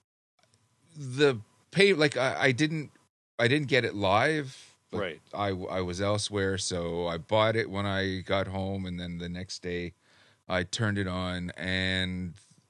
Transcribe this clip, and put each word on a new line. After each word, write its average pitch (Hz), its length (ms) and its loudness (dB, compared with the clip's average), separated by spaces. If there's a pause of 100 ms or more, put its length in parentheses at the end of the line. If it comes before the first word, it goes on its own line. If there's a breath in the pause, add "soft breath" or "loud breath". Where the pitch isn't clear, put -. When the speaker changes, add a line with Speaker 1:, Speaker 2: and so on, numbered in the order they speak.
(960)
Speaker 1:
the 135 420 2 (320)
pay, 196 240 6
like, 151 220 4
I, 120 220 0
I 135 140 4
didn't, 151 380 -2 (480)
I 120 100 4
didn't 143 200 2
get 123 160 4
it 90 100 -2
live. 131 600 2 (340)
But - 100 -4
Speaker 2:
Right. 82 200 -6 (120)
Speaker 1:
I, 101 180 -2
w-, 92 180 -4
I 92 120 -2
was 90 220 -2
elsewhere, 101 560 0
so 87 480 -2
I 85 100 -2
bought 110 400 2
it 113 140 0
when 101 160 -4
I 95 340 -2
got 95 260 0
home, 95 380 -4
and 87 160 -6
then 87 180 -8
the 87 100 -8
next 90 340 -10
day 87 320 -4 (540 soft breath)
I 90 160 0
turned 104 340 -2
it 95 100 0
on, 90 480 -4
and 92 800 -2 (360)